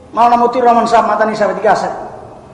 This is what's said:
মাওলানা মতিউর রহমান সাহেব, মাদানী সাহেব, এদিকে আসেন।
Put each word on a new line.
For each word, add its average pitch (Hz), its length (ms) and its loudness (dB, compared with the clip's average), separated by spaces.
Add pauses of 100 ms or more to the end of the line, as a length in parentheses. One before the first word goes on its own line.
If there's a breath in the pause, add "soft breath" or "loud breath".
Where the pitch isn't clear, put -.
(140)
মাওলানা 240 300 2
মতিউর 240 220 0
রহমান 226 200 2
সাহেব, 220 200 2
মাদানী 214 280 0
সাহেব, 202 160 0
এদিকে 190 180 -2
আসেন। 185 220 0 (640)